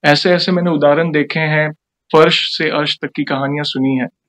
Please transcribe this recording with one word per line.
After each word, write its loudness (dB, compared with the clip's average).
ऐसे-ऐसे 2
मैंने 0
उदाहरण 2
देखे -2
हैं, -2
फर्श 2
से -2
अर्श -4
तक -8
की -4
कहानियां -4
सुनी -2
हैं, -2